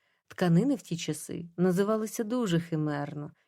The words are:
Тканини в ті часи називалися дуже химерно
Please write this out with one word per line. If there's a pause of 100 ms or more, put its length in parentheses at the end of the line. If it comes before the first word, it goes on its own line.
(280)
Тканини
в
ті
часи
називалися
дуже
химерно (160)